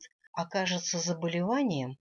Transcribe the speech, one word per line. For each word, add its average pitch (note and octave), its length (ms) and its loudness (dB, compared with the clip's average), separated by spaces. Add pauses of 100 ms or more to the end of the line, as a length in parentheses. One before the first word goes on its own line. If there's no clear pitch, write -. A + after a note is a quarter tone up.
(320)
окажется F3+ 640 -2
заболеванием E3+ 1000 0 (120)